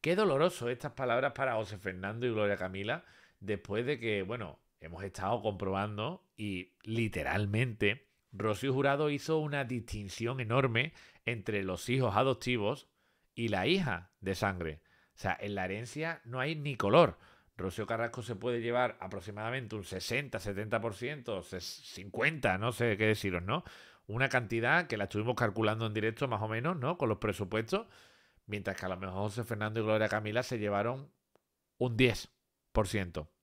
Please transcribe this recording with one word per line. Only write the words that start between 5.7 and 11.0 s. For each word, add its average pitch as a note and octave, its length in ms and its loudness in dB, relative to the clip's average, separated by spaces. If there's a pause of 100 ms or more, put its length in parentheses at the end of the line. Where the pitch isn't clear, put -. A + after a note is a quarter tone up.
y G2 360 -6 (100)
literalmente G#2 1300 0 (240)
Rocío G#2+ 400 0
Jurado C#3 380 4
hizo D3+ 280 0
una D3 260 -2
distinción A#2 760 -4
enorme B2 520 2 (320)